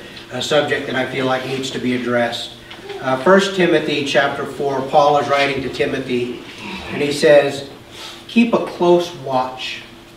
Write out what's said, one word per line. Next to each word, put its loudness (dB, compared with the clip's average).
a -6
subject 0
that -4
I -2
feel -2
like 0
needs -4
to -6
be 0
addressed. -2
Uh, -2
First 6
Timothy 2
chapter 0
four, -4
Paul 6
is 0
writing 2
to -4
Timothy, -4
and -4
he -2
says, 4
"Keep 2
a 0
close 2
watch -4